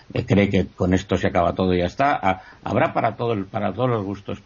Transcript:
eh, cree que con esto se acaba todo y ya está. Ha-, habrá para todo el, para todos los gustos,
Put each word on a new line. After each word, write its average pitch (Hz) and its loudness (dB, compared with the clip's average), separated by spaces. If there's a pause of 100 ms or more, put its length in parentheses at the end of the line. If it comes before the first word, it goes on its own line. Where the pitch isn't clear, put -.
(140)
eh, - -2
cree 101 4
que 95 0
con 92 0
esto 92 0
se 92 -2
acaba 87 2
todo 92 2
y 90 2
ya 87 2
está. 139 0
Ha-, 92 0 (220)
habrá 127 0
para 117 0
todo 117 -2
el, 101 -2
para 104 -4
todos 123 0
los 107 0
gustos, 98 -8